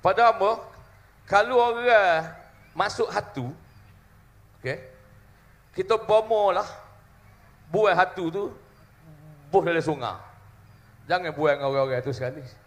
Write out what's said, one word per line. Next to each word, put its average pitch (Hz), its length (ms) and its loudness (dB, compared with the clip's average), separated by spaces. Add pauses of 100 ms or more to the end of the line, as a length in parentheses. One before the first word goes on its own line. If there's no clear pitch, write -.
pada 233 320 4
ambo, 226 280 0 (640)
kalau 226 320 2
orang 226 720 2 (480)
masuk 202 320 -2
hatu, 170 400 -8 (1120)
okey, 131 160 -6 (960)
kita 202 240 -2
bomolah 214 720 0 (1000)
buai 190 280 2
hatu 185 320 0
tu, 196 140 -6 (1040)
buh 185 160 2
dalam 165 160 0
sungai. 127 360 -4 (880)
Jangan 175 280 -2
buai 143 240 0
dengan 139 120 -4
orang-orang 135 320 -2
tu 135 120 -6
sekali. 127 280 -8 (260)